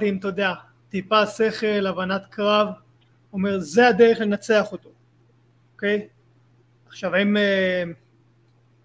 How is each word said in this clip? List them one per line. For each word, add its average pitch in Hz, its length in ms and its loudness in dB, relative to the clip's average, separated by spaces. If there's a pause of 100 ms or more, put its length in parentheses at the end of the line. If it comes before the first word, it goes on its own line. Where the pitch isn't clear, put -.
עם, 202 160 -2
אתה 196 100 -8
יודע, 190 240 -4 (360)
טיפה 208 380 0
שכל, 214 600 -2
הבנת 185 400 -4
קרב, 208 420 0 (640)
אומר, 196 260 -2
"זה 185 300 4
הדרך 226 320 4
לנצח 208 520 0
אותו", - 180 -16 (840)
אוקיי? 202 340 -4 (800)
עכשיו, 180 280 -8
האם, 202 220 2
אה, 190 460 0 (1040)